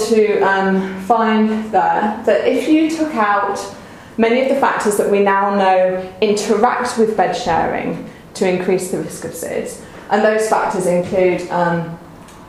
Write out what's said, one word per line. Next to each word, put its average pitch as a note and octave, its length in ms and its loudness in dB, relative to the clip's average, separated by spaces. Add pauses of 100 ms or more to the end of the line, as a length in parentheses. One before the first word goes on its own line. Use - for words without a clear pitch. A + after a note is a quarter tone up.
to, G#3 340 4
um, F#3+ 600 0
find A3 680 2
there F3 540 0
that - 220 2
if C4 200 0
you D#4 220 4
took D#4 260 -2
out G#3 440 0 (580)
many A3+ 240 4
of C4+ 80 2
the C4+ 100 0
factors - 380 0
that G#3 120 2
we G3+ 120 4
now G3+ 340 2
know F#3 640 2
interact G#3+ 800 0
with A3 180 2
bed F3+ 180 2
sharing - 760 -4 (240)
to G3 140 0
increase F3+ 440 0
the F3 60 -4
risk - 280 -10
of E3 60 -10
sids, - 500 -8 (280)
and G#3+ 140 2
those A3 260 2
factors G3 380 0
include, F3+ 640 0
um, E3+ 460 -2 (520)